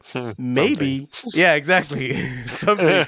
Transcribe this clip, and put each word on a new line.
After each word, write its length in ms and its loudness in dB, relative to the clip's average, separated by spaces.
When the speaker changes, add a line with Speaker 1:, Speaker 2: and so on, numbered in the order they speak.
Speaker 1:
Hmm, 320 -8
Speaker 2:
"Maybe." 760 0
Speaker 1:
something. 280 -4
Speaker 2:
Yeah, 140 6
exactly. 600 0
<laughs> 300 -8
Something. 600 2